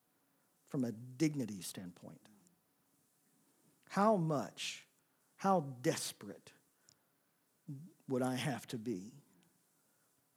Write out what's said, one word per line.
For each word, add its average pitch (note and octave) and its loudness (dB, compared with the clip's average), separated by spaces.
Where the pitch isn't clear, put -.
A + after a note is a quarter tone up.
from C3+ 0
a A#2 0
dignity B2 -2
standpoint? - -12
How G#3 6
much, D#3 0
how F#3+ 6
desperate - -2
would B2+ 2
I B2+ 0
have B2 -2
to B2+ -6
be A2 -4